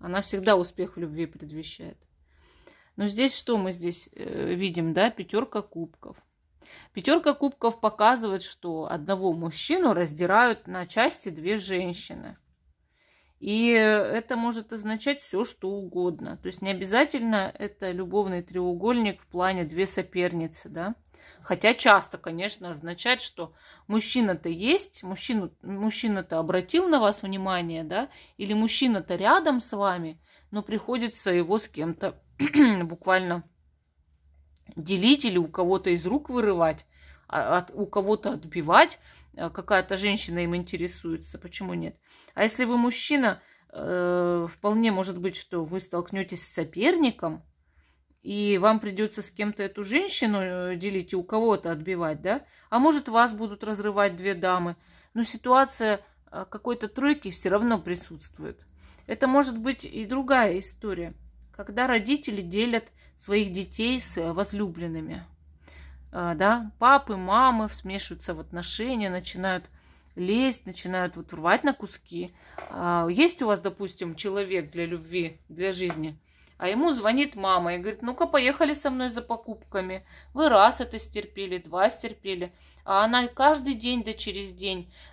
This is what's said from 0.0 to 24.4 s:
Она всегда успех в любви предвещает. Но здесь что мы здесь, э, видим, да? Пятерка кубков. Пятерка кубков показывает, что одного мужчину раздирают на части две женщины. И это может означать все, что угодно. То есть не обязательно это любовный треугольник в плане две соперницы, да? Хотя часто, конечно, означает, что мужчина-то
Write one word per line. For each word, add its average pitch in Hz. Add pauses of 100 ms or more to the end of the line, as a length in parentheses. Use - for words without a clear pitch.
Она 180
всегда 196
успех 180
в 175
любви 160
предвещает. 156 (1000)
Но 208
здесь 247
что 233
мы 185
здесь, 175
э, -
видим, 170
да? 208
Пятерка 214
кубков. - (760)
Пятерка 294
кубков 240
показывает, 214
что 160
одного 180
мужчину 202
раздирают 175
на 180
части 226
две 165
женщины. 185 (1040)
И 220
это 220
может 226
означать 226
все, 202
что -
угодно. 180
То -
есть 185
не 196
обязательно 214
это 202
любовный 180
треугольник 180
в -
плане 180
две 165
соперницы, 175
да? 175 (480)
Хотя 202
часто, 202
конечно, 175
означает, 175
что - (340)
мужчина-то 214